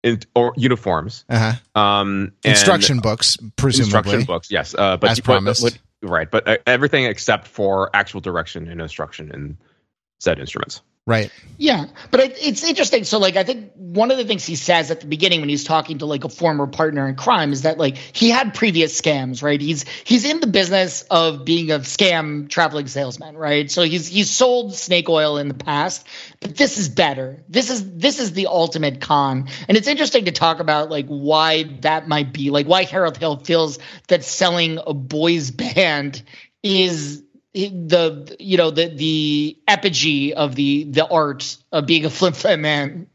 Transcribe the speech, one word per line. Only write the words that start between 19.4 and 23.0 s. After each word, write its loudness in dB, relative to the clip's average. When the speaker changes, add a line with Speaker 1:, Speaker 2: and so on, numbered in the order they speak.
Speaker 3:
right? 0
He's, -4
he's 2
in 0
the 0
business 2
of 2
being 0
a 2
scam 0
traveling 0
salesman, -8